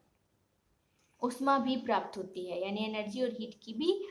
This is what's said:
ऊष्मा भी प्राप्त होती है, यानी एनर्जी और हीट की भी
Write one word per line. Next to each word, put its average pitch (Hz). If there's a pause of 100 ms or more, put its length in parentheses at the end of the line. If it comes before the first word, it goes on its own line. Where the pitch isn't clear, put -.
(1200)
ऊष्मा 269
भी 254
प्राप्त 214
होती 185
है, 175
यानी 208
एनर्जी 214
और 240
हीट 214
की 220
भी 349